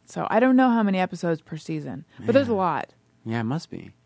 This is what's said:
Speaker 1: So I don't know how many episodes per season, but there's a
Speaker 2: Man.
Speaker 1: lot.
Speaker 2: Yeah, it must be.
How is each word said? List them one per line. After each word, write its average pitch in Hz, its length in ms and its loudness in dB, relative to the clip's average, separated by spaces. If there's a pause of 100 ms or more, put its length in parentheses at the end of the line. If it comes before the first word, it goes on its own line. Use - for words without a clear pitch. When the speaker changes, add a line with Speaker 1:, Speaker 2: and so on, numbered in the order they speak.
Speaker 1:
So - 240 -6
I 208 100 2
don't 254 160 4
know 254 140 6
how 233 120 2
many 190 160 0
episodes 175 440 -2
per - 140 -12
season, 147 480 -8 (200)
but 226 80 2
there's 269 160 4
a - 20 -2
Speaker 2:
Man. 214 80 0
Speaker 1:
lot. 170 360 -2 (300)
Speaker 2:
Yeah, 113 160 -2
it 113 40 -2
must 139 260 -4
be. - 200 -12 (160)